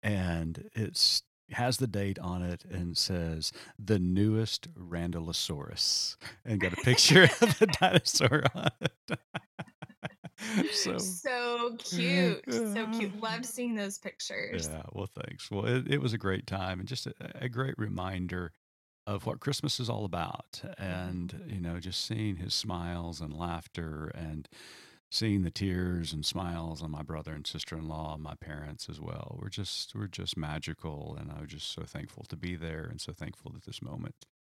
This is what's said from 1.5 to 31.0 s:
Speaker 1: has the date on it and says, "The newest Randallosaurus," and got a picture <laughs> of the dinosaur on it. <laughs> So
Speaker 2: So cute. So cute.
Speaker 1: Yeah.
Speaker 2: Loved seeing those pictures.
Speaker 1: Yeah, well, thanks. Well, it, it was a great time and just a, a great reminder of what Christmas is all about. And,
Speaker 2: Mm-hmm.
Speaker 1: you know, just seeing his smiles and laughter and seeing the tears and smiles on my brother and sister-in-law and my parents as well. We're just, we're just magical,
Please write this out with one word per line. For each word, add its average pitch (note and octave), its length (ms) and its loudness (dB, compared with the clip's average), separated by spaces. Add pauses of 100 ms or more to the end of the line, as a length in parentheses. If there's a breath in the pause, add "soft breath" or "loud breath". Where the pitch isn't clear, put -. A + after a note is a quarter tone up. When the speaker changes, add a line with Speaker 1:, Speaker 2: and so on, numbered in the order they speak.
Speaker 1:
has B2 260 2
the C3 100 2
date G2 340 0
on F2+ 220 -2
it F2 220 -4
and F2 320 -4
says, E2 560 0 (260 loud breath)
"The G#2 200 4
newest G2 760 2
Randallosaurus," E2+ 1400 -2 (260 loud breath)
and A2 160 0
got F2+ 140 2
a - 40 -4
picture D3+ 480 12
<laughs> - 180 10
of G#3+ 160 6
the A3 80 10
dinosaur D3 760 6 (100)
on - 160 2 (100)
it. - 440 -4
<laughs> - 1500 -6
So - 260 0
Speaker 2:
So A#3+ 800 -2
cute. F3 640 2 (100)
So A3 360 0
cute. A3 260 -2
Speaker 1:
Yeah. G#3 60 -8
Speaker 2:
Loved A3+ 260 -4
seeing A#3+ 300 -4
those G3 220 -4
pictures. - 720 -6
Speaker 1:
Yeah, D#2 120 -8 (100)
well, G2 140 -4
thanks. - 440 -10
Well, G2+ 160 0
it, B2+ 220 2
it C#3 140 2
was A#2+ 100 0
a A2+ 60 -2
great F#2+ 280 0
time F#2 340 -4
and G2 80 -6
just - 180 -6
a, B2 80 -8 (260)
a B2+ 80 -2
great C3 300 -2
reminder F2+ 720 -2 (540)
of G#2 200 -4
what - 140 -4
Christmas - 400 -2
is A2+ 80 -2
all G#2+ 160 -2
about. F2 560 -4 (180)
And, F2+ 540 -4
Speaker 2:
Mm-hmm. E3+ 220 -10
Speaker 1:
you F#2+ 60 -2
know, E2+ 200 -2
just F2+ 240 -6
seeing G#2+ 320 -2
his E2+ 160 -4
smiles E2+ 680 -4
and D2+ 120 -6
laughter D#2+ 840 -6
and D#2 340 -8 (640 loud breath)
seeing G2+ 320 4
the E2+ 80 2
tears F2+ 640 0
and D2+ 140 -2
smiles E2 560 -4
on D#2 80 -4
my D2+ 120 -6
brother D#2 300 -6
and D2 140 -8
sister-in-law D#2 680 -6
and D2+ 80 -10
my D#2 120 -8
parents D2 560 -10
as D2+ 100 -10
well. D#2+ 400 -8
We're G2 80 -8
just, - 460 -6
we're G#2+ 140 -4
just F2+ 280 -6
magical, D2+ 840 -6